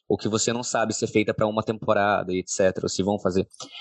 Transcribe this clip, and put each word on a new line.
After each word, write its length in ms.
ou 100
que 120
você 240
não 100
sabe 300
se 100
é 60
feita 240
pra 120
uma 160
temporada, 720
et 160
cetera, 360
ou 40
se 140
vão 160
fazer. 280